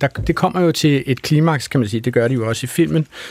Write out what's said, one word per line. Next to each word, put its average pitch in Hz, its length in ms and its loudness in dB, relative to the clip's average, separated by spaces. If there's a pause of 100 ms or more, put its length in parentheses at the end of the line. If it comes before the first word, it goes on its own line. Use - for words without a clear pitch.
der, 139 60 0
det 135 280 -2
kommer - 260 0
jo 170 100 4
til 143 340 2
et 131 160 -2
klimaks, 151 460 2
kan - 120 0
man 107 100 0
sige, 113 120 -2
det 123 120 -2
gør 117 140 2
det 131 80 0
jo 113 120 -2
også 113 180 -4
i - 20 -6
filmen, 156 400 0 (240)